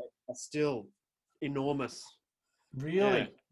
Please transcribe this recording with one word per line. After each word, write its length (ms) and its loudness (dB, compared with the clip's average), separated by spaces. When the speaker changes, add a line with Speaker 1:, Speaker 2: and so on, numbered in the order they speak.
Speaker 1:
are 60 -6
still 520 -2
enormous. 640 -2
Speaker 2:
Really? 460 4
Speaker 1:
Yeah. 60 -2